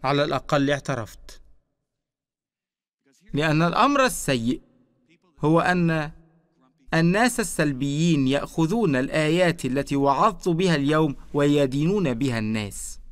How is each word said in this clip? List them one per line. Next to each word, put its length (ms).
"على 200
الأقل 460
اعترفت." 720
لأن 300
الأمر 420
السيء 580
هو 200
أن 520
الناس 460
السلبيين 880
يأخذون 680
الآيات 680
التي 320
وعظت 520
بها 260
اليوم 420
ويدينون 800
بها 240
الناس. 600